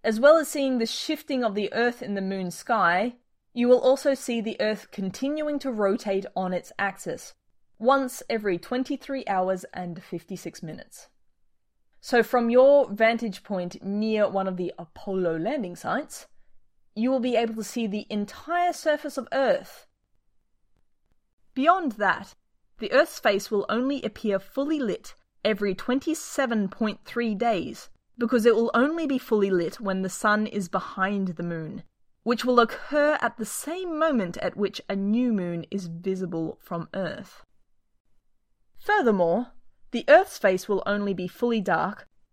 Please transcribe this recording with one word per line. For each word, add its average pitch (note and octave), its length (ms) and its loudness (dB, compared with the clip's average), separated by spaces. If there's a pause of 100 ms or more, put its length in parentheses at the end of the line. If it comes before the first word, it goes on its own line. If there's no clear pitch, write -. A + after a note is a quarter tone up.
As G#3+ 160 0
well D4 200 10
as D4 100 0
seeing C4+ 300 0
the A3+ 80 0
shifting C4+ 580 -4
of G3+ 100 0
the G3+ 180 -2
Earth A#3+ 300 0
in G3+ 120 -6
the G3 80 -2
moon F#3+ 280 -4
sky, G3+ 680 0 (360)
you A#3+ 160 0
will B3 120 8
also C4+ 340 2
see A#3 260 -4
the A3 200 -6
Earth G#3+ 300 -2
continuing C#4+ 680 -4
to C4+ 120 -4
rotate G3+ 540 0 (100)
on F#3 200 -2
its - 240 -8
axis, - 560 -8 (440)
once B3+ 520 2
every G#3 260 -2
twenty-three C4 720 -6
hours F#3 380 0 (100)
and F3 280 -8
fifty-six - 600 -12
minutes. - 460 -16 (920)
So A#3+ 220 2
from A#3 260 2
your C4 420 8
vantage A3 520 0
point F3+ 420 -6
near G#3+ 440 0
one F#3+ 200 0
of F#3 80 -4
the F3 220 -4
Apollo F3 600 -4
landing F#3 380 -4
sites, - 500 -6 (680)
you A#3 160 0
will C4 100 2
be A#3+ 160 0
able A3+ 180 2
to A3 100 -8
see A3+ 220 -4
the G#3 220 -6
entire D#4+ 640 -2
surface D4 460 -2
of A#3 140 -8
Earth. - 540 0 (1700)
Beyond D#4 400 2
that, F#3+ 440 -2 (420)
the - 140 -6
Earth's - 260 2
face G#3 320 0
will G3+ 180 0
only C4 340 -2
appear G#3 360 -4
fully C#4+ 400 -4
lit - 360 -4 (300)
every G#3 300 0
twenty-seven B3+ 920 -2
point G#3+ 360 -4
three A#3 300 -2
days, G3 560 -2 (260)
because A#3 300 2
it A3+ 80 8
will A#3 180 2
only D#4 340 2
be C4+ 120 0
fully G#3 320 2
lit F3 300 0
when F#3+ 220 -2
the F#3 60 -2
sun G#3+ 380 0
is F#3+ 220 -4
behind G3 600 -2
the E3+ 140 -6
moon, E3 400 -8 (400)
which A#3 220 0
will B3 160 6
occur D4 640 2
at - 160 -2
the G#3+ 80 -6
same E4+ 520 -6
moment A#3+ 380 0
at - 200 -4
which - 340 -4
a G3 40 -2
new A3 380 2
moon F3 380 -2
is F#3+ 160 -6
visible E3+ 760 -4
from E3+ 300 -8
Earth. - 520 -8 (1300)
Furthermore, A3+ 720 2 (420)
the A#3 180 -4
Earth's F4+ 300 8
face F#3 300 2
will G3+ 180 0
only G3+ 260 -2
be F#3 160 -6
fully A#3 320 -2
dark F3+ 480 -2 (240)